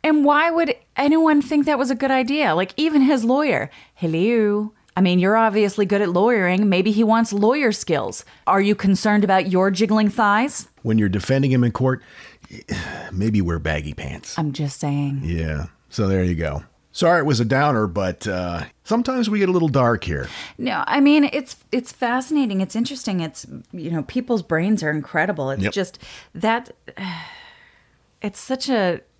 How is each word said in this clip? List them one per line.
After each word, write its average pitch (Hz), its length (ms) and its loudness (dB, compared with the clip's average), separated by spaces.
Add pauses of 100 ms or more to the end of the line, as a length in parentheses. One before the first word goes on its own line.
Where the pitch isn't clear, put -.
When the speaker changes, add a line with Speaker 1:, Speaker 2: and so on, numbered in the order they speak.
Speaker 1:
And 302 200 4
why 294 260 4
would 330 240 0 (220)
anyone 302 440 4
think 294 240 0
that 294 140 2
was 254 100 0
a 262 60 0
good 262 160 -2
idea? 262 440 0
Like, 190 200 -2
even 302 280 2
his 262 200 4
lawyer, 233 460 2 (260)
hello. 208 800 0 (240)
I 185 40 2
mean, 180 160 4
you're 190 200 4
obviously 214 480 2
good 202 160 0
at 202 80 0
lawyering. 190 580 2
Maybe 190 240 2
he 220 140 2
wants 226 260 2
lawyer 220 400 2
skills. 143 540 -4 (200)
Are 190 140 2
you 202 160 2
concerned 196 480 2
about 190 260 2
your 185 220 2
jiggling 214 380 2
thighs? 214 580 0 (140)
Speaker 2:
When 110 160 0
you're 104 100 4
defending 131 460 0
him 127 100 4
in 120 80 2
court, 131 320 -2 (480)
<sighs> - 640 -12
maybe 104 280 0
wear 85 180 -2
baggy 76 340 -4
pants. - 440 -12
Speaker 1:
I'm 156 140 -4
just 139 260 -6
saying. 143 460 -4
Speaker 2:
Yeah. 82 440 -4 (200)
So 101 220 -2
there 95 160 2
you 90 100 0
go. 76 280 -6 (280)
Sorry 175 280 2
it 143 60 0
was 139 140 2
a 120 60 2
downer, 131 420 2
but, 92 400 -4
uh, 87 380 -4 (180)
sometimes 240 460 -2
we 208 100 -2
get 190 100 2
a - 40 0
little 170 160 2
dark 123 340 2
here. 69 240 -6 (320)
Speaker 1:
No, 185 260 -4
I 269 140 0
mean, 285 240 6 (100)
it's, - 220 -8 (160)
it's 254 220 -4
fascinating. 254 680 -2
It's 190 140 -6
interesting. 226 460 -4
It's, - 260 -10 (240)
you 175 180 -10
know, 165 140 -2
people's 247 400 -4
brains 170 400 0
are 151 80 0
incredible. 156 580 -2
It's 135 140 -2
Speaker 2:
Yep. 208 100 0
Speaker 1:
just 185 260 -6 (360)
that, 226 340 -2 (280)
<sighs> - 1200 -16
it's 202 180 -8
such 254 300 -4
a 196 320 0 (180)